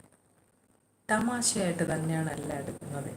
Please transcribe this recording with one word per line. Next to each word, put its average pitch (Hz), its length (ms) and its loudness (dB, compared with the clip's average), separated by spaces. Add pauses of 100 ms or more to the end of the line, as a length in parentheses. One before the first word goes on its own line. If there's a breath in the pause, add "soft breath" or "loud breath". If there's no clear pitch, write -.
(1120)
തമാശയായിട്ട് 214 840 2
തന്നെയാണ് 156 380 0
എല്ലാം 147 260 -4
എടുക്കുന്നത്, 143 580 -6